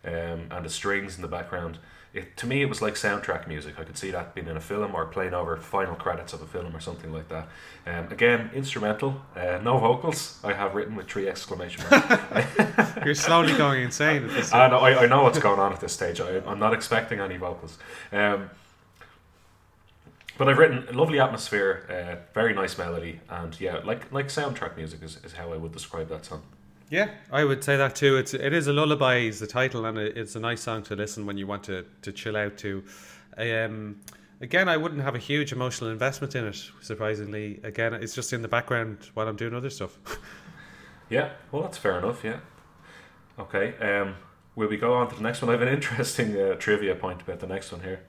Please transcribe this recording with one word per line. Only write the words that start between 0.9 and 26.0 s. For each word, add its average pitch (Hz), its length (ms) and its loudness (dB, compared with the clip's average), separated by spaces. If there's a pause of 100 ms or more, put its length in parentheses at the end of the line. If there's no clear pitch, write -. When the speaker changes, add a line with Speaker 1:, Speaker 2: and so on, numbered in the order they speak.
Speaker 1:
in 90 60 -12
the 85 60 -8
background. 85 500 -8 (340)
It, - 260 -12
to 120 100 -8
me, 139 160 0
it - 20 2
was - 160 -4
like 104 140 0
soundtrack 101 520 -2
music. 76 300 -10
I 82 60 -10
could - 140 -14
see 95 120 -6
that 90 240 -8
being 82 140 -8
in 80 100 -6
a 80 40 -8
film 101 340 -4
or 82 100 -2
playing 90 300 -4
over 85 220 -2
final 92 360 -2
credits 82 400 -6
of 76 80 -12
a 78 60 -14
film 87 280 -8
or 80 40 -10
something 82 340 -10
like 80 160 -10
that. 80 180 -8 (380)
Um, 85 260 -6
again, 113 440 4
instrumental, 135 680 -2 (140)
uh, 90 280 -2
no 123 140 4
vocals. 131 680 2
I 101 100 0
have 98 200 -2
written 104 220 -4
with 95 120 -8
three 98 220 -2
exclamation 87 640 -8
marks. - 1040 4
Speaker 2:
<laughs> - 80 -4
You're 143 80 4
slowly 160 420 6
going 135 280 4
insane 143 400 2
at 110 80 -4
this - 200 0
Speaker 1:
I 123 160 12
Speaker 2:
point. 127 40 8
Speaker 1:
know, 127 160 8
I, 131 160 10
I - 20 10
know 131 160 8
what's 131 160 8
going 101 220 6
on 98 120 6
at 87 100 -6
this 90 120 -6
stage. 87 260 -2
I, 92 280 -2
I'm 101 100 -4
not 110 160 4
expecting 113 460 0
any 92 180 -4
vocals. 87 400 -8 (340)
Um, 101 380 2 (1900)
but 135 80 6
I've 139 100 8
written 147 320 6
a 123 40 -10
lovely 151 260 4
atmosphere, 101 680 2
uh, 87 260 -6 (180)
very 110 200 2
nice 95 240 -2
melody, 85 420 -6 (100)
and 85 300 -10
yeah, 87 240 -4
like, 113 280 -6
like 139 180 -4
soundtrack 135 480 -4
music 80 260 -10
is, 80 220 -14
is 80 80 -18
how 85 180 -10
I 80 60 -6
would 80 160 -8
describe 80 340 -8